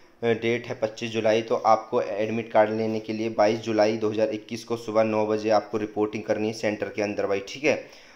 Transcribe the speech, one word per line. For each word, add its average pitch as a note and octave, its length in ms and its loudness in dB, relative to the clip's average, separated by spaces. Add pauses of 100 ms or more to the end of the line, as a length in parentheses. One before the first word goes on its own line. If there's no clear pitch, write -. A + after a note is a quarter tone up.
(240)
अ, A#2 40 0
डेट A#2 400 0
है B2 80 -6
पच्चीस A2+ 360 -4
जुलाई, A2 300 4
तो A#2 140 0
आपको A2+ 460 2
एडमिट A2 500 -4
कार्ड G#2+ 180 6
लेने A2+ 300 -2
के A2 140 -6
लिए A2 160 -2
बाईस A2+ 300 2
जुलाई A2 380 2
दो G#2+ 120 0
हज़ार G#2+ 200 0
इक्कीस G#2+ 340 -8
को A#2 140 -4
सुबह A2 260 0
नौ G#2+ 220 0
बजे G#2+ 240 0
आपको G#2+ 280 2
रिपोर्टिंग G#2+ 460 -4
करनी G#2+ 240 0
है A2+ 60 -2
सेंटर G#2 360 -4
के G#2+ 120 -4
अंदर G2+ 260 -2
भाई, G2 200 0
ठीक - 160 -10
है। - 520 -2